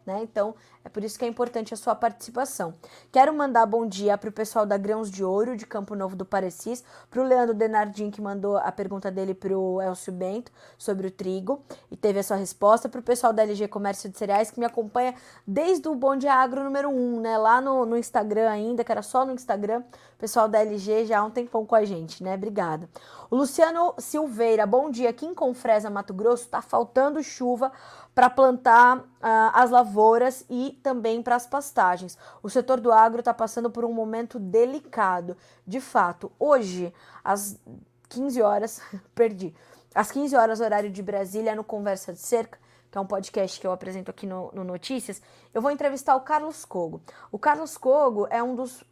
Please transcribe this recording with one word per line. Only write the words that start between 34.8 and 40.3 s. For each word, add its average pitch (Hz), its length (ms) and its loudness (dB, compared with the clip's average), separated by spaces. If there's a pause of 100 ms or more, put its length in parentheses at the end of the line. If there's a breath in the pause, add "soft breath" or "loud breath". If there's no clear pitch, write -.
De 220 140 -6
fato, 190 580 0
hoje, 185 560 2 (280 loud breath)
às 202 360 -4 (500)
quinze 254 320 -4
horas, 208 400 0 (160 loud breath)
<laughs> - 180 -20
perdi, 190 400 -2 (400 soft breath)
às 208 160 0
quinze 277 240 -2